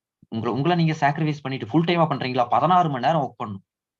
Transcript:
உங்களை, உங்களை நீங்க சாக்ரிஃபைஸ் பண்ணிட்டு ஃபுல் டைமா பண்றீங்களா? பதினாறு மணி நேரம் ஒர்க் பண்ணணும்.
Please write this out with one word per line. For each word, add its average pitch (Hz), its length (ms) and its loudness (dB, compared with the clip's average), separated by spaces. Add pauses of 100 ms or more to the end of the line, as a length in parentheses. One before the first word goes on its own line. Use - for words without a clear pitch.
(320)
உங்களை, 113 220 -4
உங்களை 151 240 0
நீங்க 160 220 2
சாக்ரிஃபைஸ் 147 440 -2
பண்ணிட்டு 131 260 -8
ஃபுல் 165 180 2
டைமா 170 180 2
பண்றீங்களா? 127 420 -2
பதினாறு 160 420 2
மணி 127 180 -2
நேரம் 156 160 2
ஒர்க் - 180 -8
பண்ணணும். 104 240 -10 (340)